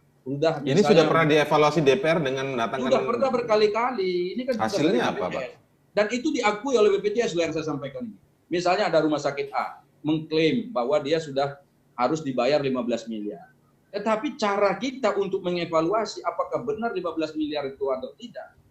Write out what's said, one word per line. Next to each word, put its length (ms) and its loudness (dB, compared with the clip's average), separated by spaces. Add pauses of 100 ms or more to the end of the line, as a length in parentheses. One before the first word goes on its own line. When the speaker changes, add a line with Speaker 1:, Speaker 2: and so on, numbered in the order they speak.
(260)
Speaker 1:
sudah 320 0
Speaker 2:
Ini 160 0
Speaker 1:
misalnya 160 6
Speaker 2:
sudah 160 8
pernah 220 4
dievaluasi 520 4
D 160 6
P 80 0
R 140 4
dengan 280 -2 (120)
datangkan 320 -2
Speaker 1:
Sudah 160 4
pernah 240 0
berkali-kali. 1040 0
Ini 80 -6
kan 160 -2
Speaker 2:
Hasilnya 480 2
Speaker 1:
sudah 80 -2
Speaker 2:
apa, 160 -4
Pak? 140 -6 (500)
Speaker 1:
Dan 160 2
itu 240 -2
diakui 400 0
oleh 160 6
B 80 4
P 160 -2
J 160 0
S 20 -8
loh 140 0
yang 80 -4
saya 80 -4
sampaikan 420 -8
ini. 140 -12 (320)
Misalnya 400 0
ada 100 4
rumah 220 0
sakit 320 -2
A 260 -4 (240)
mengklaim 640 0
bahwa 320 0
dia 160 0
sudah 400 -2 (400)
harus 240 0
dibayar 400 0
lima 240 -2
belas 240 -4
miliar. 400 -8 (400)
Tetapi 480 -2
cara 400 0
kita 400 -2
untuk 240 -2
mengevaluasi 800 -2
apakah 400 -4
benar 320 -4
lima 220 -6
belas 180 -4
miliar 380 -4
itu 180 -4
atau 240 -4
tidak, 400 -16 (180)